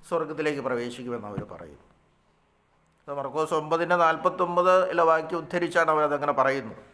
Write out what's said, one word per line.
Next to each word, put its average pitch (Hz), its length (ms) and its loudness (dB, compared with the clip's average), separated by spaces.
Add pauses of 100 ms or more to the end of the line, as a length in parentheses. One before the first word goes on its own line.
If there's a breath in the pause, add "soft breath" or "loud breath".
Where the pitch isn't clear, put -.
സ്വർഗത്തിലേക്ക് 151 580 -4
പ്രവേശിക്കുമെന്ന് 120 640 -6
അവർ 98 200 -8
പറയും. 82 300 -18 (1200)
അത് 147 160 -12
മർക്കോസ് 147 420 -2
ഒമ്പതിൻ്റെ 165 420 0
നാൽപത്തൊമ്പത് 175 720 2 (380)
വാക്യം 160 320 0
ഉദ്ധരിച്ചാണ് 170 520 0
അവരതങ്ങനെ 147 460 2
പറയുന്നത്. 131 420 0 (120)